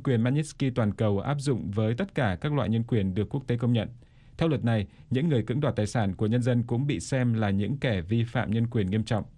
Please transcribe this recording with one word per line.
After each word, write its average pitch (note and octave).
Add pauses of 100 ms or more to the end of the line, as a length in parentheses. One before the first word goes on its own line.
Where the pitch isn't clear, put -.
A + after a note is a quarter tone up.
quyền B2
Magnitsky C#3
toàn A2
cầu G2+
áp C#3
dụng C3
với A2
tất G3
cả G#2
các D3
loại A#2+
nhân A2+
quyền G2+
được G2+
quốc -
tế A#2+
công B2
nhận. A2 (480)
Theo E3
luật A2+
này, A2 (220)
những C3
người B2
cưỡng B2+
đoạt C#3+
tài G#2
sản G2
của A2
nhân A#2+
dân A#2+
cũng C3+
bị C#3+
xem B2+
là A2
những G2+
kẻ A2+
vi A2
phạm A2+
nhân A#2
quyền A2
nghiêm A2
trọng. G#2+ (140)